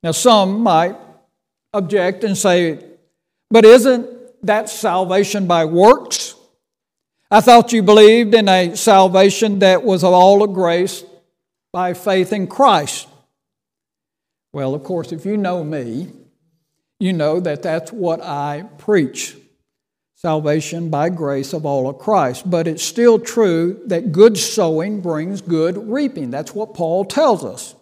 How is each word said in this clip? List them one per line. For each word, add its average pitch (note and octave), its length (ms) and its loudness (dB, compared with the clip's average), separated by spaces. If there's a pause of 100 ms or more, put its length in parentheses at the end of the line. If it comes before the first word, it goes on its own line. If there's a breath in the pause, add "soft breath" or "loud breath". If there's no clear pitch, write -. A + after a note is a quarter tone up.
Now, E3 100 -4
some G#3 480 2
might F3+ 360 0 (760)
object F#3+ 520 -4
and G3 120 -2
say, F3 460 0 (680)
"But A3 140 6
isn't B3 460 6 (320)
that G#3+ 260 -2
salvation F#3+ 800 -2
by E3+ 180 0
works? F#3 720 2 (960)
I G#3 100 6
thought A#3+ 320 6
you A3 100 0
believed G#3+ 520 6
in G#3 140 2
a F3+ 280 0
salvation G3 840 2
that F#3+ 240 2
was F#3 180 0
of F3+ 100 2
all G3 300 6
of G3+ 100 -2
grace F3+ 520 -4 (680)
by F3+ 220 -6
faith F#3 380 -2
in F#3+ 160 -4
Christ." G3+ 580 -2 (1500)
Well, C#3 220 -6
of D#3 100 -12
course, E3+ 260 -8
if D#3+ 160 -12
you G#3 100 -4
know F3+ 280 -4
me, C#3+ 480 -10 (880)
you F#3+ 120 -2
know D#3 280 -2
that D3+ 220 -8
that's D#3+ 280 -8
what F3 320 -6
I D3 460 -10 (100)
preach. - 580 -4 (880)
Salvation D#3 640 -4
by D#3 220 -2
grace C#3 420 -6
of D#3 140 -8
all C#3 200 -4
of C3+ 120 -10
Christ. E3+ 500 -2
But E3+ 180 -2
it's D#3 160 -8
still A#3 360 2
true F#3 680 -2
that F#3 260 -4
good G3+ 280 4
sowing F3+ 640 -4
brings F3 400 -8
good F#3 480 -4
reaping. A#3 400 -6
That's C#3+ 240 -12
what G#3 180 -10
Paul E3+ 320 -4
tells G3+ 400 -2
us. - 380 -16